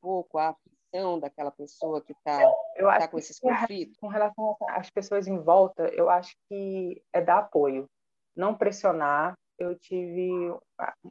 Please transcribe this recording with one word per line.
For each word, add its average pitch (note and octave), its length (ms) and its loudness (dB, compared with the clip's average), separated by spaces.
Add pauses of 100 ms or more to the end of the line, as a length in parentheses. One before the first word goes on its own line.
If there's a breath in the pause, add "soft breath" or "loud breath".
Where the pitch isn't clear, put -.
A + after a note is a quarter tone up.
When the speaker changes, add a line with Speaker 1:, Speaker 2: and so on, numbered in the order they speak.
Speaker 1:
pouco F3+ 380 -6
a D#3 100 2
aflição F3+ 720 -6
daquela C#3+ 300 -8
pessoa D3+ 500 -6
que - 140 -14 (100)
tá, D3 160 0 (340)
Speaker 2:
Eu F#3+ 140 2
acho - 120 4
Speaker 1:
tá - 80 0
com E3 100 -8
Speaker 2:
que D#3 40 -4
Speaker 1:
esses - 160 -18
Speaker 2:
com B3+ 120 0
re-, A3+ 80 0
Speaker 1:
conflitos? G3+ 400 -6
Speaker 2:
com G#3+ 100 -12
relação G#3 480 -2 (140)
às F#3+ 180 -6
pessoas G3 380 -4
em F#3+ 120 -4
volta, E3+ 500 4
eu E3+ 200 2
acho F3+ 260 2 (140)
que F#3+ 540 -6 (100)
é F3 80 0
dar F3 200 4
apoio, C#3+ 460 0 (480)
não G3 200 0
pressionar. F3 800 0 (240)
Eu F3 200 -6
tive F3+ 760 -4 (240)
a, - 160 -6 (100)
um - 60 -20